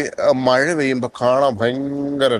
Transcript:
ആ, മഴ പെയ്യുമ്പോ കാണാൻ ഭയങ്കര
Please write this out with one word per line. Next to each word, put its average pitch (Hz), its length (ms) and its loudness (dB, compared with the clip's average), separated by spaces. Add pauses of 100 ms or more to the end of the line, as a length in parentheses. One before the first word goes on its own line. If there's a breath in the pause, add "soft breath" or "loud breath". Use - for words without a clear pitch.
(260)
ആ, 139 40 6 (200)
മഴ 131 160 4 (140)
പെയ്യുമ്പോ 127 300 -2 (120)
കാണാൻ 131 400 2
ഭയങ്കര 139 800 -2